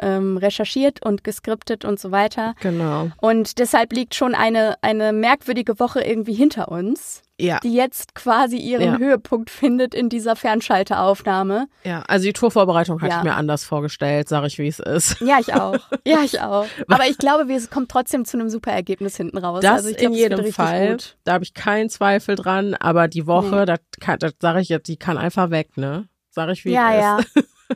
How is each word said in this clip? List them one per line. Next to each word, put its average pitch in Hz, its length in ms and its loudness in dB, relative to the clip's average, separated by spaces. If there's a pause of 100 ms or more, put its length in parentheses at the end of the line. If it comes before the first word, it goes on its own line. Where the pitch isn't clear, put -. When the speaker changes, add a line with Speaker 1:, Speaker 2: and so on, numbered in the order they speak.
Speaker 1:
ähm, 190 380 0
recherchiert 214 680 0
und 202 180 -2
geskriptet 220 640 -6
und 202 160 -4
so 185 100 -10
weiter. 214 500 0
Speaker 2:
Genau. 165 500 -2 (100)
Speaker 1:
Und 220 380 2
deshalb 233 340 2
liegt 233 220 -4
schon 254 200 0
eine, 220 480 2
eine 214 300 2
merkwürdige 233 680 0
Woche 247 220 0
irgendwie 220 320 -2
hinter 277 380 2
uns, 190 480 -6 (180)
Speaker 2:
Ja. 170 240 -2
Speaker 1:
die 233 120 -2
jetzt 254 400 -2
quasi 247 420 0
ihren 240 260 -2 (120)
Speaker 2:
Ja. - 40 2
Speaker 1:
Höhepunkt 247 520 0
findet 247 440 0
in 240 140 0
dieser 226 260 -2
Fernschalteaufnahme. 196 1300 0 (180)
Speaker 2:
Ja, 170 240 -6
also 196 160 2
die 208 80 2
Tourvorbereitung 180 680 2
hatte 160 120 -2
Speaker 1:
Ja. 170 60 0
Speaker 2:
ich 170 60 0
mir 156 100 2
anders 151 300 -2
vorgestellt, 147 640 -2
sag 147 180 0
ich, 143 120 -8
wie 147 100 -2
es 151 100 -6
ist. - 420 -2
Speaker 1:
Ja, 269 200 4
ich - 140 -2
auch. 190 180 0
Speaker 2:
<laughs> - 340 -4
Speaker 1:
Ja, 311 180 6
ich - 160 -2
auch. 208 260 -2 (220)
Aber 262 200 4
ich - 100 -2
glaube, 285 300 2
wir, 269 80 0
es 233 140 -6
kommt 254 200 -4
trotzdem 254 340 0
zu - 120 -6
einem 226 120 -4
super 220 240 -6
Ergebnis 196 440 -4
hinten 170 220 -8
raus. 180 240 -4
Speaker 2:
Das 196 160 6
Speaker 1:
Also 208 120 -4
ich 220 60 -6
glaub, 240 140 2
Speaker 2:
in 233 40 0
Speaker 1:
es 226 60 2
wird 220 100 4
Speaker 2:
jedem 190 100 0
Speaker 1:
richtig 208 140 -2
Speaker 2:
Fall. 180 380 2
Speaker 1:
gut. - 320 -10
Speaker 2:
Da 175 100 0
habe 180 100 -2
ich - 100 -12
keinen 214 360 0
Zweifel 202 460 0
dran, 190 380 -2
aber 170 340 2
die 165 180 -6
Woche, 185 340 2
Speaker 1:
Nee. 202 60 4
Speaker 2:
das 170 120 2 (220)
kann, - 180 -2
das 160 220 -2
sag 170 200 2
ich 180 80 -2
jetzt, 160 200 -2
die 160 80 -8
kann 165 220 -4
einfach 175 320 -2
weg, 156 260 -2
ne? 147 300 -4 (240)
Sag 160 200 -6
ich, 185 140 -6
wie 190 80 0
Speaker 1:
Ja, 233 220 4
Speaker 2:
es 214 80 4
Speaker 1:
ja. 208 160 2
Speaker 2:
ist. - 280 2
<laughs> - 0 - (300)